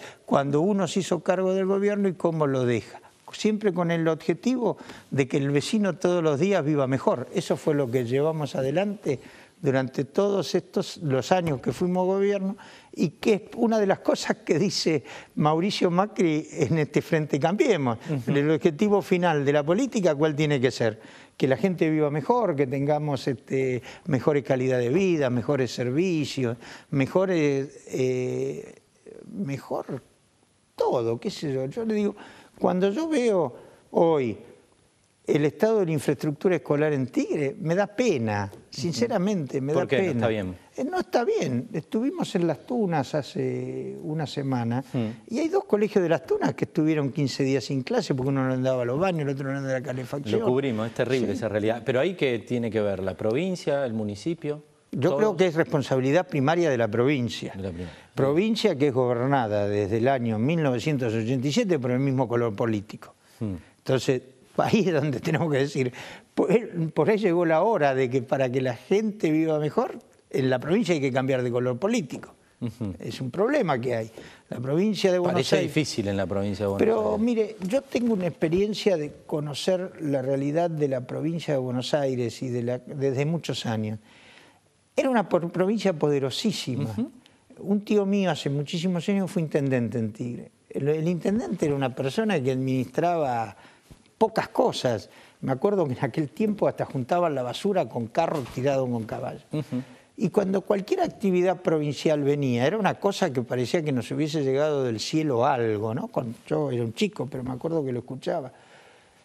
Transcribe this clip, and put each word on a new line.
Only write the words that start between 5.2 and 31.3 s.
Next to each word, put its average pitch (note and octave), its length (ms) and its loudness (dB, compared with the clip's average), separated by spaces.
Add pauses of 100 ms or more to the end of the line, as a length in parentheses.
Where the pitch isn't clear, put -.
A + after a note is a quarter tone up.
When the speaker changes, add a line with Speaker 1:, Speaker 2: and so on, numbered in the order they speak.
Speaker 1:
que D3+ 120 0
el C#3 120 0
vecino F3 460 0
todos F3 260 2
los D3+ 160 2
días F#3 240 2
viva C#3+ 240 2
mejor. B2+ 480 0
Eso F3+ 220 0
fue D#3 180 0
lo C#3 160 0
que B2 140 0
llevamos D3 500 0
adelante D3 640 -2 (440)
durante C3 420 0
todos G3 500 0
estos, - 440 -4
los C3 340 0
años E3 280 2
que C3+ 120 -4
fuimos F3+ 340 0
gobierno, G3 500 0 (380)
y E3 160 0
que - 240 2
es - 80 0 (140)
una A3+ 220 2
de G3+ 80 2
las F#3+ 120 2
cosas - 400 -2
que D#3+ 200 2
dice D#3+ 460 0 (300)
Mauricio E3+ 560 2
Macri F3 600 2
en D#3 280 0
este D3 240 2
Frente D#3 360 0
Cambiemos. D#3+ 600 2 (120)
Speaker 2:
Ujú. C3 240 -2
Speaker 1:
El C#3+ 160 4
objetivo F3+ 520 2
final F3 420 2
de C#3+ 80 4
la D3 100 4
política, F3+ 520 2
¿cuál D3+ 200 2
tiene D3 260 2
que B2 100 4
ser? A2+ 280 0 (380)
Que - 100 2
la F#3+ 120 2
gente F3+ 320 2
viva D3+ 200 2
mejor, F3 460 0
que C#3 100 2
tengamos, C#3+ 640 -2
este, C3 540 -2 (240)
mejores C#3+ 380 2
calidad B2+ 340 2
de A#2+ 100 2
vida, D#3+ 400 2
mejores B2 420 0
servicios, C3+ 840 -2 (340)
mejores, D3 800 2 (200)
eh, B2+ 880 -2 (540)
mejor C#3 720 -6 (720)
todo, A#2+ 460 0
qué G3+ 100 -6